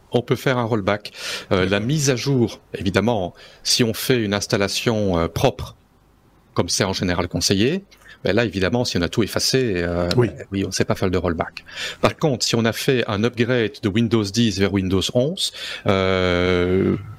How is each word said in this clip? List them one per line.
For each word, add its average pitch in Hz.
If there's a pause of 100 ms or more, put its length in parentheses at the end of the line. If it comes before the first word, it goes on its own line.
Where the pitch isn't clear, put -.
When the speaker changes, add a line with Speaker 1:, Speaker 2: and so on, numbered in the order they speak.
(100)
Speaker 1:
on 120
peut -
faire 127
un 120
rollback. 104 (400)
Euh, 95
la 101
mise 139
à 127
jour, 120 (140)
évidemment, 98 (280)
si -
on 113
fait 120
une 101
installation, 101
euh, 82
propre, - (760)
comme 90
c'est -
en 95
général 90
conseillé, 104 (400)
ben 90
là, 117
évidemment, 110
si -
on 90
a 85
tout 117
effacé, 123
euh, 87
Speaker 2:
Oui. 120
Speaker 1:
ben -
oui, 98
on 95
ne 95
sait -
pas 113
faire 95
de 92
rollback. 87 (360)
Par -
contre, 139
si -
on 113
a 113
fait 127
un 104
upgrade 117
de 110
Windows 110
dix 98
vers 95
Windows 95 (120)
onze, - (340)
euh, 92 (220)